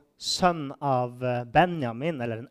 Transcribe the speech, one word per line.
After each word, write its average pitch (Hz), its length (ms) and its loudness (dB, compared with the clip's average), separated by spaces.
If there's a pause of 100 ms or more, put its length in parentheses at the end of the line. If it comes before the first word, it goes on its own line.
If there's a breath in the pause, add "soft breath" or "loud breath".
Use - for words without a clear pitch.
(180)
sønn 160 640 0
av, 123 420 0
eh, 123 200 0
Benjamin, 143 760 0
eller 117 180 -2
en 120 120 -12